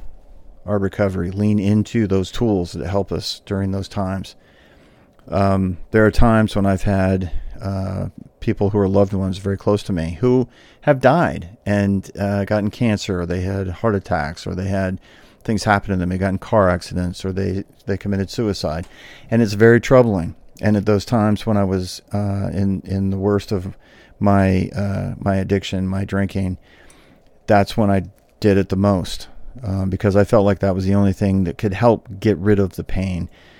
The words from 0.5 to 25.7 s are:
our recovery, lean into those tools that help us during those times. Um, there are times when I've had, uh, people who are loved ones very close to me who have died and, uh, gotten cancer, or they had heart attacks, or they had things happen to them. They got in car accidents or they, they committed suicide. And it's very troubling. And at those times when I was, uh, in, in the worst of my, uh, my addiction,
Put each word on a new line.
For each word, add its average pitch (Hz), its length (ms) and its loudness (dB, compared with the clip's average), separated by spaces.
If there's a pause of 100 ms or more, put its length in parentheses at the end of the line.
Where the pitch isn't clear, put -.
our 101 140 -2
recovery, 95 500 -2
lean 104 300 0
into 104 480 0
those 95 240 0
tools 98 400 0
that 78 160 -8
help 95 240 -4
us - 340 -6
during 98 240 -4
those 95 200 -6
times. 95 460 -6 (920)
Um, 95 500 0 (140)
there 110 160 6
are 104 40 6
times 110 440 4
when 98 100 2
I've 98 180 2
had, 95 480 0 (300)
uh, 95 460 -6 (320)
people 101 320 0
who 104 80 2
are 98 80 4
loved 98 260 2
ones 95 240 -2
very 98 200 -4
close 101 260 0
to 104 100 -4
me 82 280 -4
who 127 280 2 (320)
have 143 200 0
died 107 560 0 (100)
and, 101 500 0
uh, 101 280 -2
gotten 104 260 -2
cancer, 104 500 -2
or 87 60 -4
they 87 140 -4
had 98 260 -4
heart 104 260 -2
attacks, 80 540 -4
or 92 80 -6
they 95 140 -4
had 95 300 -2 (460)
things 107 180 -2
happen 101 280 0
to 98 40 0
them. 87 140 -2
They 92 80 -4
got 95 120 0
in 95 100 -4
car 101 300 2
accidents 90 540 -4
or 95 80 -4
they, 95 320 -4 (220)
they 98 120 -2
committed 98 320 -4
suicide. 92 580 -4 (440)
And 117 100 4
it's 101 120 0
very 113 260 6
troubling. 107 560 2 (260)
And 104 140 2
at 101 100 0
those 104 200 2
times 107 400 0
when 113 100 0
I 101 80 2
was, 92 380 -4 (120)
uh, 98 380 -4
in, 98 340 -2
in 95 260 -2
the 95 60 -4
worst 101 340 0
of 95 260 -6 (420)
my, 95 560 4
uh, 98 420 -4
my 98 180 -2
addiction, 95 520 -2